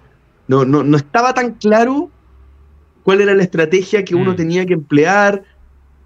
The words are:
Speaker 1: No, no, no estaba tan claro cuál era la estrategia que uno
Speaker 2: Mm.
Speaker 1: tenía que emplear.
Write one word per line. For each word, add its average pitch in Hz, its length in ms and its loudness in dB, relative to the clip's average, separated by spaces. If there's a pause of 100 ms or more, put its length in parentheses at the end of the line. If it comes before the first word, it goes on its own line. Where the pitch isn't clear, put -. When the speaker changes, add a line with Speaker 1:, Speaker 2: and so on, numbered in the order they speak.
(460)
Speaker 1:
No, 131 180 2
no, 139 200 0
no 147 120 2
estaba 233 380 -2
tan 247 200 -4
claro 240 540 0 (920)
cuál 196 200 2
era 202 120 2
la 196 80 2
estrategia 185 640 -2
que 180 100 -6
uno 180 200 0
Speaker 2:
Mm. - 20 -4
Speaker 1:
tenía 175 300 -2
que 180 80 0
emplear. 190 680 0 (640)